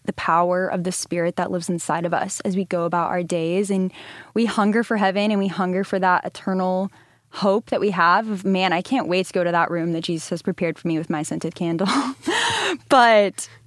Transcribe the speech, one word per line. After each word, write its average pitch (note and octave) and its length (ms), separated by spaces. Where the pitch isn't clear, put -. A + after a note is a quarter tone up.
the - 80
power F3+ 520
of F3+ 160
the F#3 80
Spirit F3 460
that F3+ 160
lives F3 160
inside E3+ 360
of E3+ 80
us - 280
as F#3 160
we G3 80
go F3 200
about E3+ 260
our F3+ 120
days. F3 480
And F#3 220
we A3+ 140
hunger G#3+ 360
for A3+ 140
heaven G3+ 340
and G#3 80
we G3 80
hunger F#3 380
for F#3+ 160
that F3+ 240
eternal F#3 680
hope G3+ 400
that A3+ 100
we G3+ 100
have F3+ 380
of, G3 160
"Man, F#3 280
I F3 100
can't C4 240
wait F3+ 200
to - 60
go F3+ 120
to F3 80
that E3+ 180
room E3+ 220
that E3 80
Jesus E3+ 300
has E3+ 120
prepared E3+ 360
for F3 100
me D#3+ 100
with D#3 120
my D3+ 120
scented D#3+ 320
candle." E3+ 320
<laughs> E4 1000
But A3+ 600